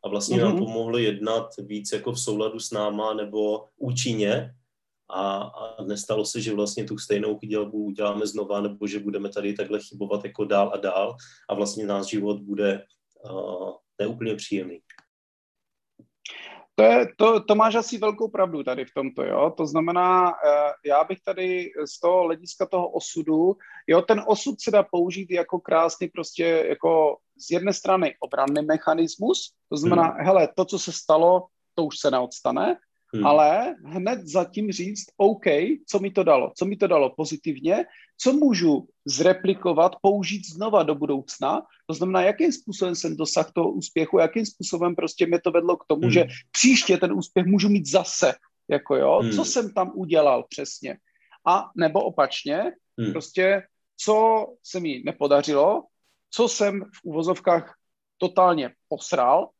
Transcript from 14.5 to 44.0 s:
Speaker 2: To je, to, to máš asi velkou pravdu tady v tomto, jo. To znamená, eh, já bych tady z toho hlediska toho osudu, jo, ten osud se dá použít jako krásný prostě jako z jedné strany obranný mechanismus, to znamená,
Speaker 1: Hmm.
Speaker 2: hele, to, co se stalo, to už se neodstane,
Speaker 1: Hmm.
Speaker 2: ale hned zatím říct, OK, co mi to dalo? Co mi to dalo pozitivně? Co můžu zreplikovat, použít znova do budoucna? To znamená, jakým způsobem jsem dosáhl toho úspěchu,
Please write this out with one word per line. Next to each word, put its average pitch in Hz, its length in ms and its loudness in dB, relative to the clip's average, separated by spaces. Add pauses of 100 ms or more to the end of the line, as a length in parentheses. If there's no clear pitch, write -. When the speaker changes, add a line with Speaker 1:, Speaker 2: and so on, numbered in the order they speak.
Speaker 2:
To - 80 6
je, 233 240 6 (100)
to, 220 260 6
to 208 120 2
máš 220 200 4
asi 233 220 -2
velkou 214 300 -2
pravdu 180 360 -2
tady 127 220 -6
v - 100 -20
tomto, 135 280 -6
jo. 143 340 0
To 156 100 -2
znamená, 175 640 2
eh, 147 400 2 (140)
já 147 180 4
bych 185 220 -4
tady 185 460 -4 (140)
z - 140 -16
toho 180 240 4
hlediska 170 420 -4
toho 180 240 -2
osudu, 160 640 0 (340)
jo, 165 140 6
ten 208 260 2
osud 214 340 -2
se 226 100 -2
dá 202 200 6
použít 180 400 -2
jako 175 280 -2
krásný 165 480 0
prostě 165 640 -2
jako 156 480 2 (200)
z - 140 -10
jedné 185 220 0
strany 185 460 0
obranný 143 460 -2
mechanismus, 160 880 -2 (160)
to - 80 -6
znamená, 165 260 4
Speaker 1:
Hmm. 160 220 -2
Speaker 2:
hele, 175 300 4
to, 185 100 0
co 190 140 -6
se - 120 -8
stalo, 175 540 4 (300)
to 170 100 0
už 143 140 -8
se 143 120 2
neodstane, 131 680 -2 (380)
Speaker 1:
Hmm. 104 120 2
Speaker 2:
ale 160 480 4 (100)
hned 185 420 -4
zatím 185 440 -2
říct, 185 340 -8 (120)
OK, 202 280 2 (420)
co 202 120 -2
mi 196 120 -4
to 190 120 0
dalo? 147 340 4
Co - 80 -2
mi 202 120 -4
to 202 100 0
dalo 147 300 2
pozitivně? 156 680 -4 (320)
Co 262 160 2
můžu 180 540 2 (180)
zreplikovat, 180 840 2 (100)
použít 196 520 0
znova 202 300 2
do 151 120 0
budoucna? 143 640 -4 (260)
To 165 60 -4
znamená, 185 280 0
jakým 208 300 2
způsobem 185 440 -4
jsem 160 220 -6
dosáhl 156 360 -2
toho 175 180 0
úspěchu, 160 480 0